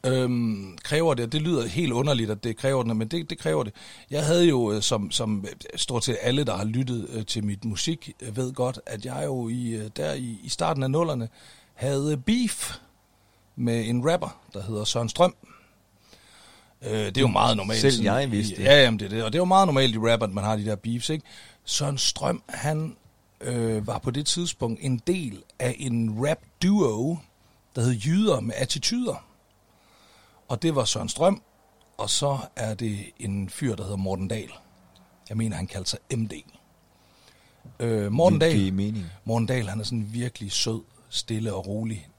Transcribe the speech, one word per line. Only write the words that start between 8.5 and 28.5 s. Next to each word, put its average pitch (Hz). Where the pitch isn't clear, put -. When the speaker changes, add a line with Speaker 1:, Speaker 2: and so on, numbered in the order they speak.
Speaker 1:
godt, 127
at 110
jeg 131
jo 131
i, 120
øh, 107
der 151
i, 123
i -
starten 160
af 131
nullerne 143
havde 139
beef 220
med 117
en 123
rapper, -
der 95
hedder 107
Søren 113
Strøm. 180
Øh, 117
det 95
er 131
jo 135
meget 110
normalt 107
Speaker 2:
Selv 135
Speaker 1:
sådan 110
Speaker 2:
jeg 135
vidste 104
det. 95
Speaker 1:
Ja, 143
jamen, 113
det 104
er -
det. 113
Og 107
det 156
er -
jo 180
meget 190
normalt 135
i 113
rap, 113
at 104
man 101
har 110
de 104
der 104
beefs, 117
ikke? 156
Søren 143
Strøm, -
han, 156
øh, 113
var 110
på 123
det 143
tidspunkt 131
en 131
del 165
af 123
en 117
rap-duo, 165
der 117
hed 120
Jyder 156
med 113